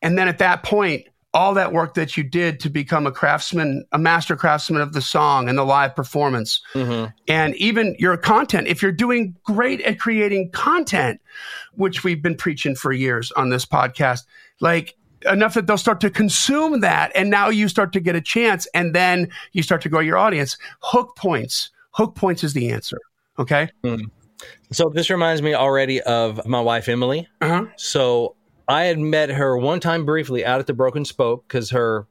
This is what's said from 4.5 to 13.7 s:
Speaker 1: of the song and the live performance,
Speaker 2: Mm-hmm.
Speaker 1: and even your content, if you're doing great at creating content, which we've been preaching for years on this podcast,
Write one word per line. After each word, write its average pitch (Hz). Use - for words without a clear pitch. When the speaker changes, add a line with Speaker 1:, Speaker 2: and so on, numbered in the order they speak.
Speaker 1:
of 147
the 143
song 143
and 131
the 139
live 139
performance, 131
Speaker 2:
Mm-hmm. 120
Speaker 1:
and 156
even 214
your 180
content, 214
if -
you're 196
doing 226
great 240
at -
creating 202
content, 262
which 190
we've 170
been 170
preaching 143
for 135
years 127
on 135
this 127
podcast, 131